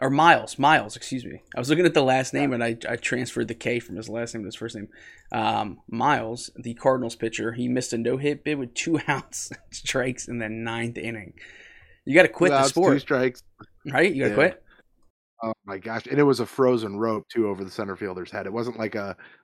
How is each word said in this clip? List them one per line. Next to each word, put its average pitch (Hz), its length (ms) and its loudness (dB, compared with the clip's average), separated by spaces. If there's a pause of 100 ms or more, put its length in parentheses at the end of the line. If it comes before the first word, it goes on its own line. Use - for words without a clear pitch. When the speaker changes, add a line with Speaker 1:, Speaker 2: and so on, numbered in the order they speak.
Speaker 1:
Or - 80 0
Miles. 139 500 4
Miles, 131 380 4
excuse 123 300 -10
me. - 160 -14 (120)
I - 40 -4
was 127 100 -2
looking 160 160 4
at 160 80 4
the 151 100 4
last 131 300 2
name, 139 180 0
Speaker 2:
Yeah. 127 40 -2
Speaker 1:
and 117 100 -2
I, 117 280 -4
I 120 40 -2
transferred 120 520 -4
the 113 60 -8
K 120 260 -2
from 92 160 -10
his 110 120 -10
last 117 260 -6
name 110 100 -8
to - 20 -10
his 90 80 -12
first 117 200 -10
name. 104 140 -12 (420)
Um, 110 500 -2 (100)
Miles, 117 680 -2
the 117 160 -10
Cardinals 127 440 0
pitcher, 110 360 -4
he 123 160 -4
missed 123 240 -2
a 117 60 -2
no-hit 135 460 -2
bid 151 140 -2
with 123 140 -8
two 165 320 0
<laughs> - 40 -2
outs, - 420 -6 (220)
strikes - 540 -4
in 120 120 -8
the 110 100 -6
ninth 117 480 -6
inning. 104 380 -10 (720)
You 135 80 2
gotta 165 140 10
quit 175 220 4
Speaker 2:
Two 143 40 4
Speaker 1:
the 135 60 6
Speaker 2:
outs, 135 100 6
Speaker 1:
sport. 170 240 4
Speaker 2:
two 143 60 2
strikes. 127 420 0 (420)
Speaker 1:
Right? 143 300 2
You 135 80 -2
gotta 110 80 2
Speaker 2:
Yeah. 104 60 -2
Speaker 1:
quit. 165 260 2 (800)
Speaker 2:
Oh, 113 100 -4 (140)
my 98 120 -8
gosh. 113 280 -8
And 135 120 0
it 147 40 6
was 131 180 6
a 113 60 -2
frozen 113 500 2
rope, 110 320 -2
too, 110 200 0
over 98 160 -6
the 92 60 -10
center 98 260 -8
fielder's 92 340 -8
head. 98 160 -8
It 95 60 -8
wasn't 117 260 -4
like 110 160 -4
a, 101 220 -6 (280)